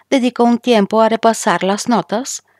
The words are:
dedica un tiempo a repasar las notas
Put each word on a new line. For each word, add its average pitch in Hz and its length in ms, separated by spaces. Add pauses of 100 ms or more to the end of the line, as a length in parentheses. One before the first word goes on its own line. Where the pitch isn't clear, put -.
(100)
dedica 247 320
un 240 160
tiempo 220 420
a 220 80
repasar 220 540
las 196 260
notas 226 540 (180)